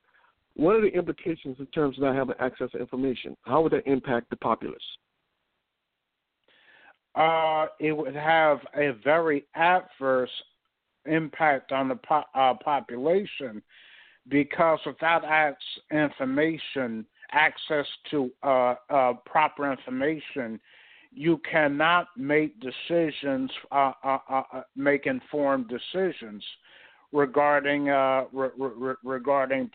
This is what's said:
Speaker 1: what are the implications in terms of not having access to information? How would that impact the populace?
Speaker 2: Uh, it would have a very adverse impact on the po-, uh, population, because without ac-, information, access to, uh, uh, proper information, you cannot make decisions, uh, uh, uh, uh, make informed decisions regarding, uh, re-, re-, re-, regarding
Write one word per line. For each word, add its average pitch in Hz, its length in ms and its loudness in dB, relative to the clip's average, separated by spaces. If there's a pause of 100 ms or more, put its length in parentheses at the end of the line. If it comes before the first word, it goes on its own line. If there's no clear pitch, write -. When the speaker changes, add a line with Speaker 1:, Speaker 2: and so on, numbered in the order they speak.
(540)
Speaker 1:
what 180 220 4
are 226 40 4
the 214 60 4
implications 160 720 -4
in 135 80 -12
terms 139 320 -2
of 135 60 0
not 131 100 2
having 131 260 -2
access 127 300 -4
to - 80 -10
information? 127 640 -4
How 131 180 2
would 156 120 2
that 151 140 0
impact 127 440 -2
the 117 60 -10
populace? - 420 -4 (2250)
Speaker 2:
Uh, 156 520 2 (140)
it 151 120 0
would 151 240 -6
have 151 440 4 (140)
a 147 180 0 (120)
very 156 400 2 (100)
adverse 143 760 2 (760)
impact 151 680 0
on 135 160 0
the 131 80 -2
po-, 147 280 0 (100)
uh, 131 280 4
population, 139 1000 -2 (640)
because 143 580 2
without 160 380 0
ac-, 151 320 2 (340)
information, 139 1160 -2 (260)
access 151 540 0 (240)
to, 135 200 -2 (120)
uh, 127 320 4 (160)
uh, 131 240 4 (100)
proper 143 480 0
information, 131 880 -6 (520)
you 156 280 0 (100)
cannot 156 640 2
make 147 440 0
decisions, 135 920 -2 (220)
uh, 139 200 2 (120)
uh, 135 140 0 (100)
uh, 135 140 -2 (100)
uh, 131 100 -10 (140)
make 143 300 0
informed 135 640 -2
decisions 120 760 -6 (680)
regarding, 143 760 2
uh, 135 440 2
re-, 131 260 -2
re-, 135 180 -4
re-, 131 260 -6
regarding 131 720 -2